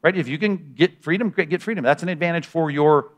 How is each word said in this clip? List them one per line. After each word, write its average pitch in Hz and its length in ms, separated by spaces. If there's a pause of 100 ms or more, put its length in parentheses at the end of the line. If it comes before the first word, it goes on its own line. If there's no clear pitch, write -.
Right? 185 160
If 147 100
you 139 100
can 165 380
get 160 260
freedom, 196 280
great, 170 200
get 175 120
freedom. 190 240
That's 143 180
an 175 60
advantage 170 380
for 160 220
your 147 480